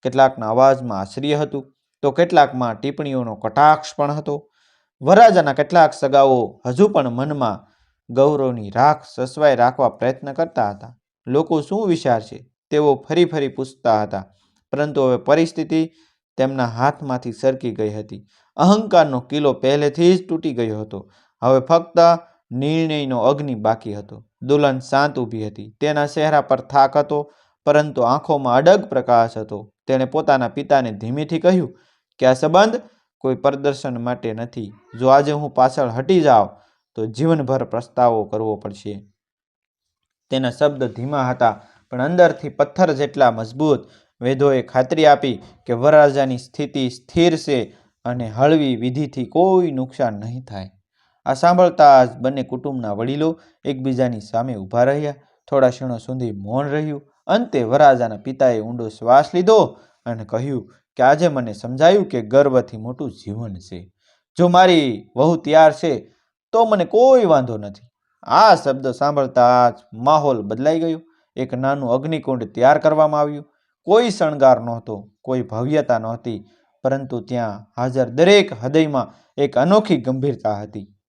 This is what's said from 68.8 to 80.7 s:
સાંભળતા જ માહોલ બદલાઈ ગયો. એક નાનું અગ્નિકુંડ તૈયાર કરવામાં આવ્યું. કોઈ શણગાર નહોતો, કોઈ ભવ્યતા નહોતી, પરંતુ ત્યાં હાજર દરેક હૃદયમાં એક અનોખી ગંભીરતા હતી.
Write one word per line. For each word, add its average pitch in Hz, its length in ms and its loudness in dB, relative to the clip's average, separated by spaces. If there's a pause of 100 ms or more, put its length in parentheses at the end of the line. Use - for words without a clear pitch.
સાંભળતા 123 800 2
જ 117 40 -14 (180)
માહોલ 135 500 0
બદલાઈ 131 380 -2
ગયો. 160 200 -6 (360)
એક 127 180 -8
નાનું 135 360 -4
અગ્નિકુંડ 135 540 -4
તૈયાર 127 340 2
કરવામાં 151 420 0
આવ્યું. 147 240 -4 (400)
કોઈ 226 260 2
શણગાર 135 500 2
નહોતો, 113 480 -12 (140)
કોઈ 127 200 -4
ભવ્યતા 123 560 -2
નહોતી, 113 480 -10 (360)
પરંતુ 135 380 -6
ત્યાં 110 460 -8 (100)
હાજર 127 320 -2
દરેક 175 440 4
હૃદયમાં 135 600 -2 (240)
એક 139 220 -2
અનોખી 190 380 2
ગંભીરતા 127 580 -4
હતી. 104 400 -14 (140)